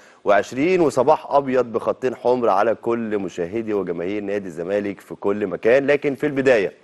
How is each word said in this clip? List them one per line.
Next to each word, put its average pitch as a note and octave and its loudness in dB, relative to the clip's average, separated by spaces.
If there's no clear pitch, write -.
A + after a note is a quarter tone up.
وعشرين، C3 2
وصباح C#3 2
أبيض B2+ 2
بخطين A2+ -2
حمر B2 0
على G#2 2
كل A2+ -2
مشاهدي G2 -6
وجماهير F#2 -4
نادي G2+ -4
الزمالك F#2 -4
في - -16
كل G#2 -2
مكان. A#2 2
لكن C#3+ 0
في D3+ -4
البداية C3 2